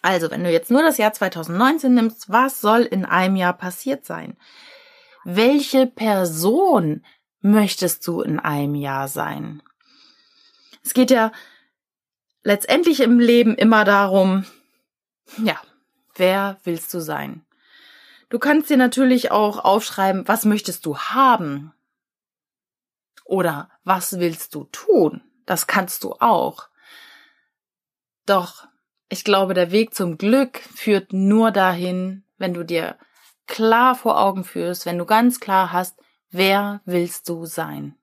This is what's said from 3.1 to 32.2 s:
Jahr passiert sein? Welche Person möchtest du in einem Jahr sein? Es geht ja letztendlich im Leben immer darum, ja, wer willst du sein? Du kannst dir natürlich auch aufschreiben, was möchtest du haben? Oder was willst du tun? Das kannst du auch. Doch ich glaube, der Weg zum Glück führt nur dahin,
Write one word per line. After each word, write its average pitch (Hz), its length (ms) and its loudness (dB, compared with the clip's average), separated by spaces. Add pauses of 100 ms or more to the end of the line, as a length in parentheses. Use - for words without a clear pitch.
Jahr 180 200 0
passiert 262 500 -10
sein? - 320 -14 (880)
Welche 262 640 2
Person 190 1160 0 (360)
möchtest 202 680 0
du 170 140 -6
in 151 180 -4
einem 147 360 -4
Jahr 139 340 -6
sein? - 540 -10 (1200)
Es - 100 -8
geht 254 160 4
ja 226 220 2 (1080)
letztendlich 277 580 0
im 240 180 6
Leben 240 360 4
immer 226 300 4
darum, 190 600 2 (920)
ja, 214 240 -2 (540)
wer 196 500 0
willst 170 300 -8
du 175 60 -6
sein? 151 440 -10 (840)
Du 233 80 -4
kannst 294 320 0
dir 294 60 4
natürlich 254 540 2
auch 208 340 2
aufschreiben, 190 640 0
was 220 160 0
möchtest 208 420 -2
du 143 120 -4
haben? 180 720 0 (1500)
Oder 175 460 -2 (140)
was 185 340 -2
willst 170 360 -4
du 151 100 -12
tun? 214 580 0 (240)
Das 175 200 -4
kannst - 380 -4
du - 160 -10
auch. - 480 0 (1600)
Doch 185 400 -2 (440)
ich - 140 -10
glaube, 196 300 2
der 180 160 0
Weg 220 240 0
zum 170 240 -6
Glück 247 400 0
führt - 540 -4
nur 208 380 2
dahin, 185 720 -2 (120)